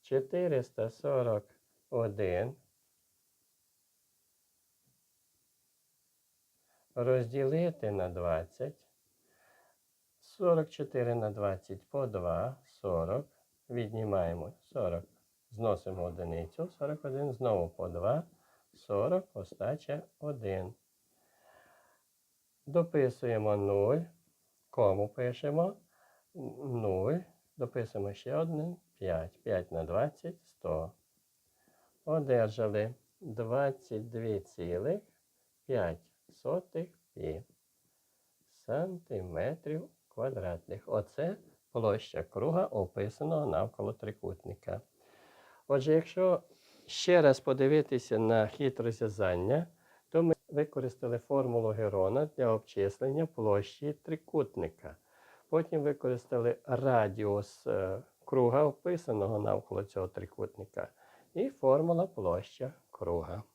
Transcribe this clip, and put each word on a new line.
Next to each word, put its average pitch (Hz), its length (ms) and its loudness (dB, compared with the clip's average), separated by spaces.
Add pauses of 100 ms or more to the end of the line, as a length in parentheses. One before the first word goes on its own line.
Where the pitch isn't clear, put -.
Чотириста 135 880 -2
сорок 120 560 0 (440)
один 104 680 0 (4000)
розділити 131 960 0
на 92 180 -2
двадцять. 87 680 -4 (1400)
Сорок 165 500 2
чотири 123 460 -2
на 110 140 0
двадцять 98 600 -4
по 139 180 -2
два, 95 480 -2 (100)
сорок. 92 640 -2 (420)
Віднімаємо 104 840 -2 (200)
сорок. 87 320 -2 (460)
Зносимо 95 520 -2
одиницю, 85 680 -6
сорок 151 360 -6
один, 139 280 -4
знову 107 360 0
по 87 200 -8
два, 104 340 0 (500)
сорок, 147 600 -2
остача 131 680 -6 (180)
один. 101 540 -4 (1900)
Дописуємо 123 880 2
нуль, 101 420 4 (720)
кому 104 400 2
пишемо, 143 640 -2 (600)
нуль, 120 840 -2 (380)
дописуємо 107 560 -4
ще 127 220 -8
один, 165 400 -2 (220)
п'ять, 85 340 -2 (120)
п'ять 92 280 -2
на 82 120 -4
двадцять, 143 600 -2
сто. 80 480 -6 (1120)
Одержали 117 880 2 (280)
двадцять 120 880 -4
дві 113 300 -4
цілих 98 600 -4 (640)
п'ять 90 340 -2 (340)
сотих 170 540 -6 (260)
пі 80 300 -8 (1200)
сантиметрів 147 1200 -6 (180)
квадратних. 101 800 -6
Оце 143 500 -4 (340)
площа 113 520 -2
круга, 165 420 0
описаного 113 800 -2
навколо 104 480 -2
трикутника. - 880 -10 (840)
Отже, 139 260 2
якщо 180 500 4 (420)
ще 180 360 6
раз 139 180 8
подивитися 135 800 2
на 110 280 6
хід 131 320 -2
розв'язання, 107 880 0 (420)
то 165 140 2
ми 165 120 4 (120)
використали 131 680 -2
формулу 120 520 0
Герона 107 560 2
для 131 220 0
обчислення 113 800 0
площі 110 680 0
трикутника. 135 1040 -6 (520)
Потім 165 320 0
використали 127 840 0
радіус, 107 1000 0
е, 98 340 -2 (240)
круга, 131 380 4
описаного 120 760 0
навколо 101 440 -2
цього 95 240 -6
трикутника, 95 800 -8 (460)
і 233 160 -2
формула 165 580 2
площа 98 640 -4 (160)
круга. 87 540 -4 (120)